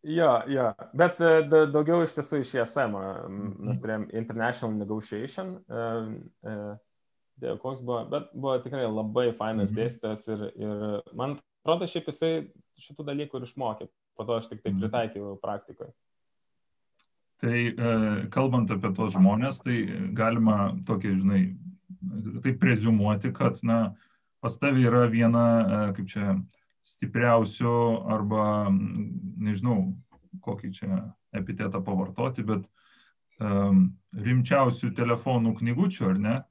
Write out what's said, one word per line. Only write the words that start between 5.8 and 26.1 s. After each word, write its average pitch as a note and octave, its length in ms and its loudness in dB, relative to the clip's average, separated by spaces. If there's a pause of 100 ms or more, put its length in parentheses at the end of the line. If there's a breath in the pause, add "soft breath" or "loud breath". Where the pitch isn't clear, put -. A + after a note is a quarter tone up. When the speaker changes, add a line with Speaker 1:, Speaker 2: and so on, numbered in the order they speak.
Speaker 1:
e, G#2+ 100 -8 (800)
Dieve, B2+ 240 -8
koks B2+ 240 -10
buvo, A#2+ 140 -4 (100)
bet C#3+ 240 -8
buvo C3+ 300 -4
tikrai B2+ 240 -4
labai A2 400 -2 (100)
fainas G#2+ 360 -2
Speaker 2:
Mhm. G#2+ 40 -4
Speaker 1:
dėstytojas A2 460 -4 (100)
ir, G2+ 60 -6 (160)
ir G#2 480 -6 (100)
man C3+ 220 -6 (240)
atrodo, F3 260 -2
šiaip E3+ 240 -8
jisai E3 220 -2 (480)
šitų D3 260 -18
dalykų C#3+ 320 -8
ir B2 80 -8
išmokė, A#2+ 440 -8 (260)
po A2 100 -8
to A#2 140 0
aš A2+ 100 -10
tik G#2+ 140 -14
tai G2+ 80 -4
Speaker 2:
Mhm. F#2+ 100 -2
Speaker 1:
pritaikiau G#2+ 600 -4
praktikoj. G#2 500 -10 (1500)
Speaker 2:
Tai, A#2+ 240 0
e, A2 680 0
kalbant B2+ 380 2
apie G2+ 220 -2
tuos G2+ 200 -2
žmones, G#2+ 480 4
tai B2 140 0 (420)
galima A2 540 4 (140)
tokį, G2+ 340 0
žinai, F#2+ 220 4 (1000)
taip C3 180 0
preziumuoti, G#2+ 720 4
kad, - 300 0
na, A2+ 320 2 (500 soft breath)
pas B2 140 -4
tavę C3+ 240 4
yra A#2+ 240 6
viena, A#2 380 4 (180)
e, G#2+ 320 2
kaip F#2+ 140 -6
čia, G2+ 260 -2 (540)